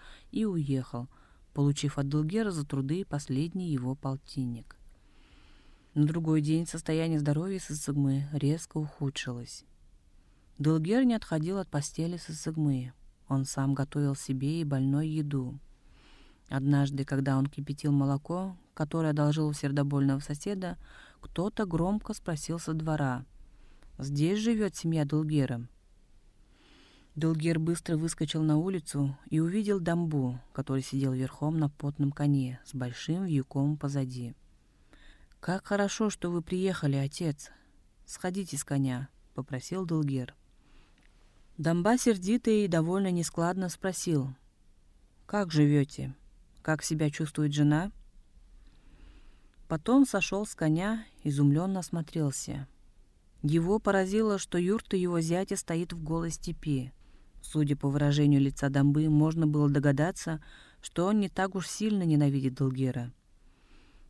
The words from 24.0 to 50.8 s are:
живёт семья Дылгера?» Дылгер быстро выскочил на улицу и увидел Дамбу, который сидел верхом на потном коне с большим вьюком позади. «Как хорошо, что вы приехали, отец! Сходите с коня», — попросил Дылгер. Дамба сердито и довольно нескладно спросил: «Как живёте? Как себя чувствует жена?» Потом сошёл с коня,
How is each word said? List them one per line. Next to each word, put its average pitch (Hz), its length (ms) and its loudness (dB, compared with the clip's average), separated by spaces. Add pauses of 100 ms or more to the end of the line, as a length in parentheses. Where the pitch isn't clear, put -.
живёт 214 360 0
семья 165 300 0
Дылгера?» 147 600 0 (1500)
Дылгер 160 420 0
быстро 165 380 0
выскочил 160 480 -2
на 151 140 4
улицу 151 600 -2 (120)
и 156 100 2
увидел 196 400 0
Дамбу, 156 640 0 (100)
который 135 300 -2
сидел 135 320 -2
верхом 147 440 -2
на 151 120 2
потном 143 420 -2
коне 139 540 0
с - 100 -14
большим 127 480 -4
вьюком 147 540 0
позади. 131 580 -4 (1040)
«Как 185 260 -4
хорошо, 202 440 0
что 180 220 -4
вы 175 100 0
приехали, 180 560 0
отец! 143 520 -4 (560)
Сходите 180 520 -6
с - 80 -6
коня», — 135 420 -2 (280)
попросил 143 500 -6
Дылгер. 143 500 -2 (1200)
Дамба 175 400 2
сердито 220 540 2
и 208 180 4
довольно 180 420 2
нескладно 175 560 -2
спросил: 160 640 -2 (920)
«Как 196 260 -2
живёте? 143 640 2 (460)
Как 156 220 -2
себя 156 260 0
чувствует 151 420 -2
жена?» 147 400 4 (1800)
Потом 240 380 4
сошёл 202 400 -2
с - 100 -12
коня, 180 500 0 (200)